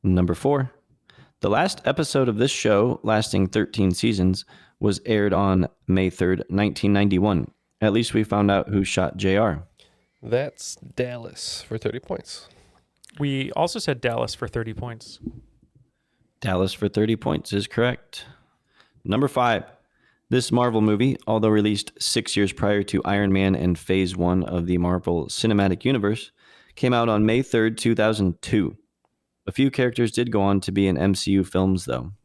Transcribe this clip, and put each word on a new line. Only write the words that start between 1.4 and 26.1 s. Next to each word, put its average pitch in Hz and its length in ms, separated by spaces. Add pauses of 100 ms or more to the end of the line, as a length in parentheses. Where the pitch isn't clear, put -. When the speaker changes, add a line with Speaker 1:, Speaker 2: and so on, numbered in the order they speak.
Speaker 1:
The 101 80
last 151 360
episode 135 420
of 110 100
this 120 120
show, 107 540
lasting 107 460
thirteen 104 420
seasons, 92 540 (340)
was 104 260
aired 104 280
on 95 340 (200)
May 92 220
third, 90 400
nineteen 101 440
ninety-one. 98 580 (280)
At 107 140
least 113 220
we 110 80
found 104 260
out 98 200
who 101 140
shot 92 340
J 95 200
R. 87 300 (560)
Speaker 2:
That's 123 540
Dallas - 840
for - 160
thirty 110 220
points. - 480 (720)
Speaker 3:
We 139 320
also 170 260
said 143 240
Dallas 120 320
for - 140
thirty 110 260
points. - 460 (1200)
Speaker 1:
Dallas 95 340
for 101 160
thirty 107 260
points - 380
is 101 140
correct. - 580 (800)
Number 123 220
five. 123 360 (680)
This 123 200
Marvel 120 300
movie, 110 380 (100)
although 110 220
released 107 500
six - 380
years 101 160
prior 101 300
to 98 200
Iron 101 300
Man 95 200
and 87 240
Phase 92 380
One 90 300
of 87 200
the 90 120
Marvel 87 500
Cinematic 101 560
Universe, 113 480 (440)